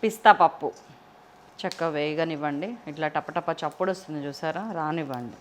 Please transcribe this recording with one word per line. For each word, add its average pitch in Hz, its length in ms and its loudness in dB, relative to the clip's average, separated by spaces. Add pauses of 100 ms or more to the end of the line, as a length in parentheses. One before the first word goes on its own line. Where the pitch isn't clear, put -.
పిస్తా 220 380 8
పప్పు 156 280 4 (920)
చక్కగా 165 360 -2
వేయగనివ్వండి. 151 720 -2 (220)
ఇట్లా 151 240 -2
టపటప 160 360 -2 (100)
చప్పుడు 185 340 -2
వస్తుంది 156 320 -8
చూసారా, 160 360 -4 (160)
రానివ్వండి. 139 640 -4